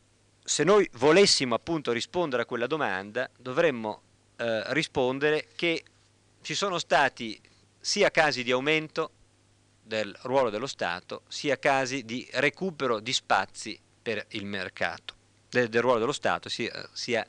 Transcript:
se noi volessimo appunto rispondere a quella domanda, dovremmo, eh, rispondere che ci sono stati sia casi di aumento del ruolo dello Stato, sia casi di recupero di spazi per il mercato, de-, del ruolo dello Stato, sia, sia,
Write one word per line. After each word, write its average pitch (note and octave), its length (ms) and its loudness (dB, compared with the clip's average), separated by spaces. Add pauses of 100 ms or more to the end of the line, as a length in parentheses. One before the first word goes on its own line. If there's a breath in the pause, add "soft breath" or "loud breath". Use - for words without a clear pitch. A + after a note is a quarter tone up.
(420)
se - 220 0
noi G3 300 6
volessimo D3 600 6
appunto C#3 380 -2
rispondere B2 500 -2
a A2+ 40 -6
quella A#2+ 200 -4
domanda, A#2 720 -4
dovremmo, B2+ 640 -2 (340)
eh, A2+ 360 -2
rispondere C#3+ 800 0
che E3 300 -4 (580)
ci D#3 120 -8
sono F#3 240 -2
stati C3 640 0 (380)
sia F#3+ 320 2
casi C#3+ 320 2
di A#2+ 80 -2
aumento D3+ 640 0 (720)
del G#2+ 360 -4
ruolo B2+ 280 2
dello G#2+ 160 -4
Stato, - 640 -6
sia C3+ 300 -4
casi C3+ 460 0
di A2+ 280 -8
recupero C#3 680 0
di G#2 140 -6
spazi - 680 -2 (240)
per G#2+ 280 -4
il G#2 140 -8
mercato, F#2+ 720 -6 (340)
de-, B2 200 2
del A2+ 120 2
ruolo A#2+ 200 4
dello B2 120 0
Stato, F#2 360 -4
sia, - 440 -8
sia, A2+ 360 -4